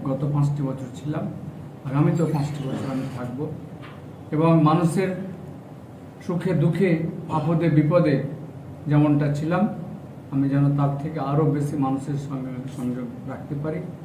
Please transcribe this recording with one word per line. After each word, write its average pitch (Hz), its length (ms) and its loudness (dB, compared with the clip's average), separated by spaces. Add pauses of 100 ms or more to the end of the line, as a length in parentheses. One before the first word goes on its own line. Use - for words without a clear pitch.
গত 139 180 -2 (120)
পাঁচটি 143 280 2
বছর 127 260 -4 (100)
ছিলাম, 151 260 -4 (640)
আগামীতেও 156 460 4
পাঁচটি 139 340 -2
বছর 113 260 -4
আমি 131 120 -2 (100)
থাকব 123 300 -6 (840)
এবং 160 340 6
মানুষের 175 460 4 (1160)
সুখে 175 280 0
দুঃখে, 170 360 4 (460)
আপদে 160 320 2
বিপদে 151 540 6 (640)
যেমনটা 147 480 4
ছিলাম, 180 340 2 (640)
আমি 139 180 2
যেন 143 300 4
তার 139 140 4 (100)
থেকে 156 180 -4
আরও 147 240 2
বেশি 143 320 2
মানুষের 135 420 0 (100)
সঙ্গে 127 220 -6 (260)
সংযোগ 123 300 -4 (260)
রাখতে 131 300 -8
পারি 156 180 -4 (240)